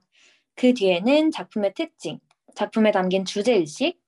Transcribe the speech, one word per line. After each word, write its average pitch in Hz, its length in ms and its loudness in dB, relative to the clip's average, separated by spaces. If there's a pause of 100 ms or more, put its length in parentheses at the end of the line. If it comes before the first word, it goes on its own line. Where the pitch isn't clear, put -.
(540)
그 254 200 2
뒤에는 233 560 2
작품의 196 440 -4
특징, 175 460 -10 (340)
작품에 214 380 0
담긴 190 320 0
주제의식, 208 840 -2